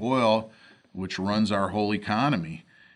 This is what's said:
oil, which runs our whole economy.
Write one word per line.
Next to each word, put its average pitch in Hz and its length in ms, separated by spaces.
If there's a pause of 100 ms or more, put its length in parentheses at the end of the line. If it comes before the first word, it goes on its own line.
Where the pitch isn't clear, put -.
oil, 113 500 (400)
which 92 260
runs 104 340
our 98 180
whole 104 240
economy. 104 720 (300)